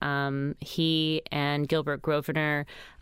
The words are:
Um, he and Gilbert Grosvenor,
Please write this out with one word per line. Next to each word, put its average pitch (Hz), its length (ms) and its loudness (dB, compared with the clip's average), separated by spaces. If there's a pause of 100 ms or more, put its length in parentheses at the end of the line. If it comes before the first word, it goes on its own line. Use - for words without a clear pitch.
Um, 139 580 0
he 160 640 2 (100)
and 147 360 0
Gilbert 147 340 0
Grosvenor, 151 640 0 (360)